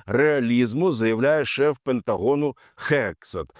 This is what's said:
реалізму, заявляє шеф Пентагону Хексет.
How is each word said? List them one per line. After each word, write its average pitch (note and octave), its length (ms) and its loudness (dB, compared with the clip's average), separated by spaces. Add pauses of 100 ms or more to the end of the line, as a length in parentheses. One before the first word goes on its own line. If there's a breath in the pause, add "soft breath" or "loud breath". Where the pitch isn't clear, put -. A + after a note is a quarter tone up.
реалізму, B2 840 2
заявляє B2 540 0
шеф C#3 400 0
Пентагону B2+ 680 -2 (220 soft breath)
Хексет. G2 720 -4 (120 loud breath)